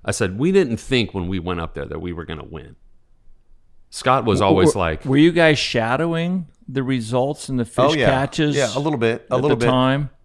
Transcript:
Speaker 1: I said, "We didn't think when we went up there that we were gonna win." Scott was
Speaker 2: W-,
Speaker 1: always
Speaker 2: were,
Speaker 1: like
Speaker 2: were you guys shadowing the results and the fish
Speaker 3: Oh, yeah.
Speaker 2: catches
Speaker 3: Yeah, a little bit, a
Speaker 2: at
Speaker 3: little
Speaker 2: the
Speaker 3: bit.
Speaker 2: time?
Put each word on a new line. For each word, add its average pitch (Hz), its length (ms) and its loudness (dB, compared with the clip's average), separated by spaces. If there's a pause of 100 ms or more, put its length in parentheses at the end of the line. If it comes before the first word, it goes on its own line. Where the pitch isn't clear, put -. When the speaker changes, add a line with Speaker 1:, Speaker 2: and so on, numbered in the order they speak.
Speaker 1:
I 110 80 -4
said, 98 260 -2
"We 170 140 2
didn't 151 240 4
think 120 360 0
when 90 140 -4
we 92 140 -2
went 87 180 -4
up 82 160 -6
there 71 120 -8
that 76 120 -8
we 87 140 -8
were 82 120 -10
gonna 76 200 -10
win." 76 320 -16 (1120)
Scott 131 340 0
was 101 160 2
Speaker 2:
W-, 98 80 4
Speaker 1:
always 95 280 4
Speaker 2:
were, 98 40 -4
Speaker 1:
like 80 240 -2
Speaker 2:
were 131 120 0
you 160 160 6
guys 160 260 2
shadowing 165 880 -2 (220)
the 139 160 -4
results 127 640 -2
and 131 100 -2
the 117 60 0
fish - 140 -12
Speaker 3:
Oh, 143 160 4
yeah. 143 120 2
Speaker 2:
catches 139 500 0
Speaker 3:
Yeah, 127 200 2
a - 20 -2
little 147 200 -2
bit, 113 320 0
a 127 40 -2
Speaker 2:
at 127 60 2
Speaker 3:
little 143 160 2
Speaker 2:
the 120 100 -2
Speaker 3:
bit. 120 40 4
Speaker 2:
time? 131 400 0 (140)